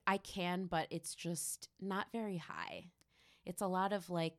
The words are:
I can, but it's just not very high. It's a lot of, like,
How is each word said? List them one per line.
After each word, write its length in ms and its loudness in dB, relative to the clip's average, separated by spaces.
I 100 6
can, 480 0
but 240 2
it's 240 -4
just 540 -4
not 320 -2
very 260 -2
high. 480 -6
It's 180 -4
a 60 2
lot 240 4
of, 180 -2
like, 280 2